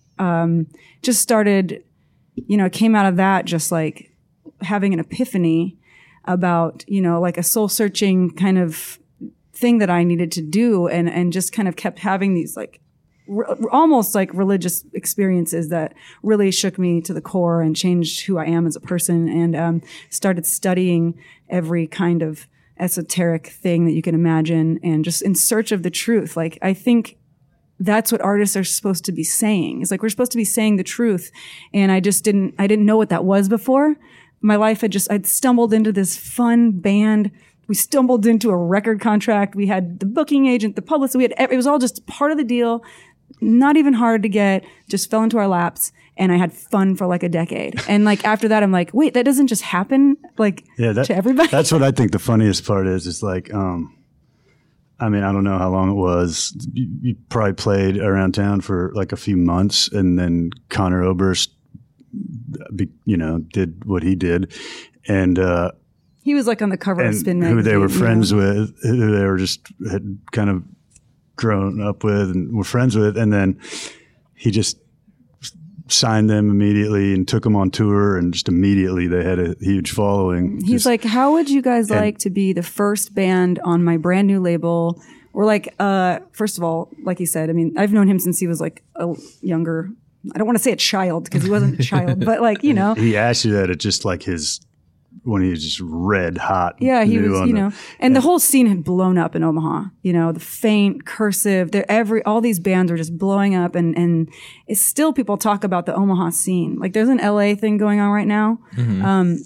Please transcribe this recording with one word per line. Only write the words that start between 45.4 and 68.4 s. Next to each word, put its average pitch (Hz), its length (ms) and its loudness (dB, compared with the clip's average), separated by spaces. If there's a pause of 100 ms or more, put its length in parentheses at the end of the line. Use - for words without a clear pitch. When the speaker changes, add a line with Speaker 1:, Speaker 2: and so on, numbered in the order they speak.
Speaker 1:
laps, 175 440 -2 (240)
and 185 160 2
I 175 40 4
had 175 180 0
fun 190 420 0
for, 185 100 -4
like, 175 160 -2
a 175 60 -2
decade. 170 580 -4
And, 208 200 2
like, 208 180 0
after 214 240 0
that, 214 140 2
I'm 196 100 2
like, 175 220 0
"Wait, 285 180 2
that 247 140 0
doesn't 277 220 4
just 226 160 -2
happen, 269 520 2 (220)
like, 202 260 0 (140)
Speaker 2:
Yeah, 117 140 2
that, - 160 0
Speaker 1:
to 202 60 -2
everybody?" 254 360 2
Speaker 2:
that's 147 220 2
what 156 100 4
I 135 80 4
think 127 220 2
the 101 60 0
funniest 110 460 2
part 98 220 0
is, 92 200 -2
is, 87 160 -8
like, 92 300 -6
um, 92 400 -4 (1080)
I 110 120 -2
mean, 101 140 0
I 98 60 0
don't 98 140 0
know 98 140 0
how 92 120 0
long 95 200 2
it 101 60 0
was. 87 600 -2 (160)
You, 120 160 -4 (140)
you 117 140 -2 (120)
probably 104 240 0
played 98 460 0
around 98 340 0
town 101 300 0
for, 92 320 -4
like, 98 180 -4
a 95 40 -6
few 101 200 -2
months, 87 520 2
and 92 300 0
then 85 320 0 (200)
Conor 90 320 0
Oberst, 92 480 0 (1200)
be-, 92 140 -4 (160)
you 98 140 0
know, 82 220 -2 (120)
did 90 320 -2
what 90 180 -2
he 92 120 0
did, 90 380 -2 (540)
and, 92 320 2
uh, 90 340 0 (500)
Speaker 1:
He 285 120 -2
was, 269 120 0
like, 226 160 -2
on 202 80 0
the 180 80 -4
cover 185 240 -2
of - 60 2
Speaker 2:
and - 80 0
Speaker 1:
Spin 180 260 -2
Speaker 2:
who 117 180 2
they 107 160 2
were 101 40 4
Speaker 1:
magazine, 95 200 2
you 117 60 4
Speaker 2:
friends 110 260 4
Speaker 1:
know? 107 60 4
Speaker 2:
with, 101 360 0 (100)